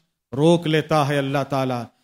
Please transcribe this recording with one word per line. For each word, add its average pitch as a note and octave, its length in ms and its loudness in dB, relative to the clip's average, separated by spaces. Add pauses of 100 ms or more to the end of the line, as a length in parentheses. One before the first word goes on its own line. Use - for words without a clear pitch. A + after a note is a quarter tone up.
(320)
روک E3 340 2
لیتا D#3 420 0
ہے C#3+ 100 0
اللہ C3+ 300 -2
تعالیٰ، C3 340 -2 (220)